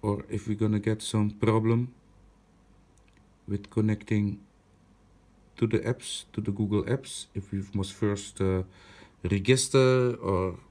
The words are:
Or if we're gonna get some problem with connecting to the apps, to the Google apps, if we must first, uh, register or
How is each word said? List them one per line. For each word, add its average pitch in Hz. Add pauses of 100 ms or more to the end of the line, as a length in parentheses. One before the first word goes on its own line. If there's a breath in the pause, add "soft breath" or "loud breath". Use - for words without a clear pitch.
Or 101
if -
we're 107
gonna 107
get 107
some 104
problem 113 (1500)
with 101
connecting 104 (1160)
to 117
the 110
apps, -
to 104
the 104
Google 104
apps, -
if -
we 98 (100)
must 98
first, -
uh, 95 (600 loud breath)
register 127
or 92 (120)